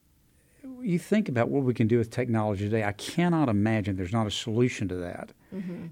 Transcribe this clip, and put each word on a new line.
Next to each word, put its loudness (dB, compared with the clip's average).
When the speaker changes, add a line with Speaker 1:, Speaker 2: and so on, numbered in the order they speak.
Speaker 1:
you 0
think 0
about 2
what 0
we 2
can 2
do 6
with 0
technology 0
today. 0
I 0
cannot 0
imagine 2
there's -4
not 2
a -2
solution 0
to -4
that. -8
Speaker 2:
Mm-hmm. -8